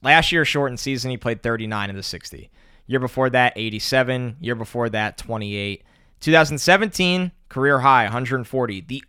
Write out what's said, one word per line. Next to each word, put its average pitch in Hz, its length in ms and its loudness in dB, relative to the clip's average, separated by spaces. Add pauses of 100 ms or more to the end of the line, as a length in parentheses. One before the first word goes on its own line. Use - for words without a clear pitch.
Last 156 300 4
year, 165 120 2
shortened 135 360 -2
season, 131 300 -6
he 127 60 -6
played 117 260 -4
thirty-nine 110 460 -4
of 98 80 -10
the 95 60 -10
sixty. - 480 -14 (360)
Year 127 140 0
before 127 300 -2
that, 123 260 4
eighty-seven. 123 840 -2
Year 120 140 -4
before 117 360 -4
that, 107 260 -4
twenty-eight. 101 680 -6 (360)
Two 151 120 2
thousand 156 260 6
seventeen, 180 720 2 (160)
career 135 300 2
high, 127 280 6
hundred 120 400 -4
forty. 117 340 -4
The - 280 -12